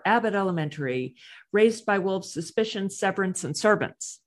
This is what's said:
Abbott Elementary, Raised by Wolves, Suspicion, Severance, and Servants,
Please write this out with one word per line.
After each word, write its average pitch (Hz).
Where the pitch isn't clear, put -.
Abbott 208
Elementary, 151
Raised 220
by 202
Wolves, 185
Suspicion, 196
Severance, 190
and 151
Servants, -